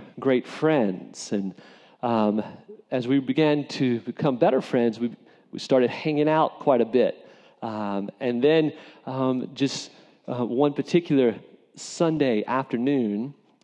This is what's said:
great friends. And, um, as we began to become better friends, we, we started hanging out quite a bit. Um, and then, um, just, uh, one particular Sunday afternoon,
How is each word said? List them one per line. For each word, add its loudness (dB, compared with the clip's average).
great 0
friends. -2
And, -4
um, 0
as -4
we 4
began 0
to -2
become -2
better 4
friends, 0
we, -4
we -10
started 2
hanging -2
out 2
quite 4
a 4
bit. 0
Um, -6
and -2
then, 4
um, -2
just, -4
uh, -4
one 2
particular 2
Sunday 0
afternoon, -2